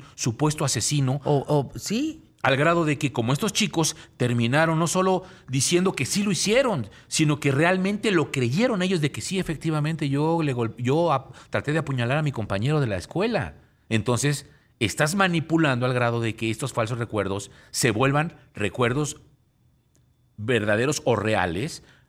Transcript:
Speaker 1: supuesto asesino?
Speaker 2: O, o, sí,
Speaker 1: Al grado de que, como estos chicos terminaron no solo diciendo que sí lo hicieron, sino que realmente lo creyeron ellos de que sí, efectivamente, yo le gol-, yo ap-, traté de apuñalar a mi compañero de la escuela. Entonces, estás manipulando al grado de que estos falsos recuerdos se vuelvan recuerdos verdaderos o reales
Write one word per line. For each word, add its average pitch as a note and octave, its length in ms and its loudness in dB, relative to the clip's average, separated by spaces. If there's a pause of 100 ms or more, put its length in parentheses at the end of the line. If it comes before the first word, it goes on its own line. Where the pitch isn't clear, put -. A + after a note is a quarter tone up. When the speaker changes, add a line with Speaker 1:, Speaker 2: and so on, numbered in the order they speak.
(140)
Speaker 1:
supuesto D3 500 -2
asesino? C3+ 600 0
Speaker 2:
O, C#3+ 240 2
o, C#3+ 300 0
sí, C#4+ 460 -4 (240)
Speaker 1:
Al C3+ 80 4
grado E3 300 2
de D3+ 120 0
que, C3+ 140 -2
como A#2+ 220 0
estos F#3+ 180 -2
chicos - 460 0 (180)
terminaron B2+ 640 2
no E3+ 80 2
solo F#3 360 2 (260)
diciendo E3+ 420 2
que C#3+ 140 -2
sí G3+ 180 -2
lo G#3 80 0
hicieron, G#3 580 2 (200)
sino D3 320 2
que C#3 100 2
realmente F#3 600 2
lo D3+ 200 2
creyeron F3+ 500 0
ellos F#3 200 0
de D3 100 0
que - 80 -10
sí, - 180 -6
efectivamente, D#3 720 -2
yo D#3 340 0
le C#3+ 120 0
gol-, A#2 240 -2
yo D3+ 340 2
ap-, - 240 -4 (140)
traté A2+ 240 -2
de E3 60 0
apuñalar C3 400 -2
a D#3 40 0
mi D3 80 -2
compañero A2+ 480 -2
de C3+ 80 0
la G#2 80 -2
escuela. D#3+ 600 -4 (340)
Entonces, A#2+ 560 0 (340)
estás D3+ 340 0
manipulando E3 720 2
al C3 80 0
grado A#2 280 0
de A2+ 160 -2
que A2+ 120 -2
estos A#2 220 -4
falsos A#2 280 -2
recuerdos G2+ 520 -4 (200)
se B2 200 2
vuelvan C#3 460 0 (160)
recuerdos B2 640 -2 (1200)
verdaderos A2 680 0
o A#2+ 140 2
reales G2+ 640 -2 (260)